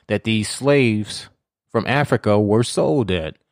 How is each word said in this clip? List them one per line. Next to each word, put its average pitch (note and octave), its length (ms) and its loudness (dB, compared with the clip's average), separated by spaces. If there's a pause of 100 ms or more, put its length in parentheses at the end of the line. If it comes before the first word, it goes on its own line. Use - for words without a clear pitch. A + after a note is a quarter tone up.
that G#2 180 -2
these A2 260 0
slaves B2 800 0 (420)
from A2+ 140 -2
Africa B2 520 2
were G#2+ 240 2
sold B2+ 480 -2
at. D#2+ 260 -4 (160)